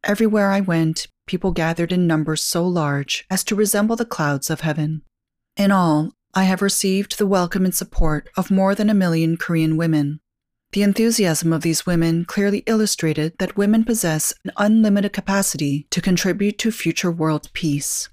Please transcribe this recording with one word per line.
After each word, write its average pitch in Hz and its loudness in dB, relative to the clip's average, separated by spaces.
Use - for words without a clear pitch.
Everywhere 208 2
I 196 2
went, 165 0
people 185 -2
gathered 165 -2
in 180 2
numbers 156 0
so 170 -2
large 147 -2
as 190 -2
to 208 -2
resemble 214 0
the 233 -4
clouds 147 -4
of 160 -4
heaven. 156 -4
In 196 2
all, 165 2
I 190 2
have 185 2
received 196 -2
the 208 2
welcome 185 0
and 185 0
support 156 0
of 190 -2
more 190 2
than 214 0
a 220 2
million 165 2
Korean 160 0
women. 151 0
The 202 0
enthusiasm 202 2
of 165 -2
these 165 -2
women 165 0
clearly 202 -2
illustrated 165 -2
that 185 -6
women 214 2
possess 175 -2
an 196 -10
unlimited 208 2
capacity 156 -2
to - -2
contribute 190 0
to 226 -2
future 175 -2
world 156 -2
peace. - -4